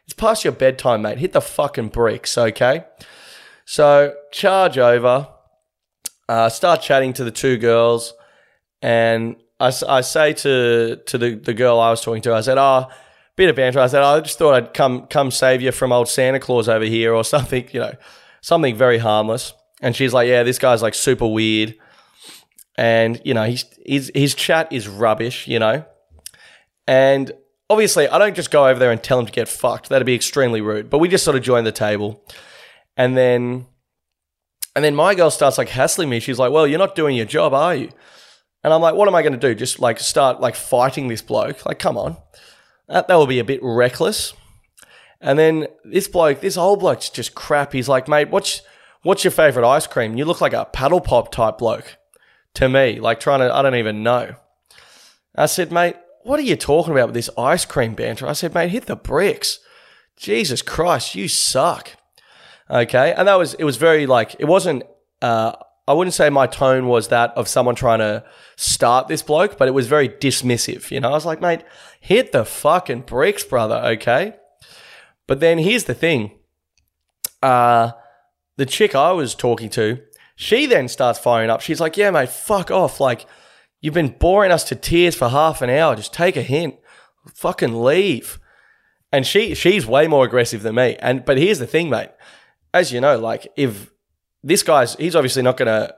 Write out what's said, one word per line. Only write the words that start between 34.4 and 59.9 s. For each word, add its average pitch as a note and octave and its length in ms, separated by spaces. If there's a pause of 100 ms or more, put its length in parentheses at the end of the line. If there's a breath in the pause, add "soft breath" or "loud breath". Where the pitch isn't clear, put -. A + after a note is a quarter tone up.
and C#3+ 100
then D3 100
my F3 200
girl E3+ 160
starts, C3+ 280
like, A#2+ 120
hassling D3+ 380
me. A#2 120
She's B2 180
like, B2+ 140
"Well, D#3 140
you're D3 120
not F#3+ 160
doing D3 220
your A2 100
job, D3+ 280
are D#3+ 200
you?" B2+ 160 (720 soft breath)
And D3+ 100
I'm D#3+ 100
like, E3 120
"What G3+ 140
am F#3 60
I E3 80
gonna C#3+ 160
do? B2 160
Just, A#2+ 260
like, A#2 180
start, C3+ 420
like, A#2+ 140
fighting C3 540
this A2+ 140
bloke? A#2 440
Like, - 120
come D#3+ 180
on. D3 220 (720 soft breath)
That, - 200
that F3+ 80
would C#3+ 140
be B2+ 80
a A#2 60
bit C3+ 180
reckless." B2 720 (880 soft breath)
And C#3 180
then D#3+ 300 (160)
this F3 240
bloke, D#3 320
this F#3 160
old F#3 240
bloke's D#3+ 280
just - 260
crap. C#3+ 380
He's B2+ 160
like, C3 200
"Mate, D3+ 220
what's, - 300 (420 soft breath)
what's G3 220
your F#3 60
favourite B2+ 380
ice D3 180
cream? A2+ 300
You C3+ 80
look E3+ 160
like C#3+ 120
a A2+ 140
paddle D3+ 340
pop A#2 320
type A2 260
bloke G#2+ 380 (580 soft breath)
to C3 140
me, B2+ 320
like, A2+ 200
trying C#3 200
to, B2 140
I C#3 80
don't C3+ 140
even G#2+ 260
know." A#2+ 320 (1000 soft breath)
I D3+ 120
said, E3 260
"Mate, F3 240 (280)
what C4+ 140
are D#4 40
you G#3+ 140
talking D#3+ 360
about B2+ 140
with A2+ 80
this A#2 240
ice D3 260
cream A2+ 300
banter?" A#2 320
I D3 80
said, D#3+ 180
"Mate, F3 160
hit A3 160
the - 120
bricks. - 640 (580 soft breath)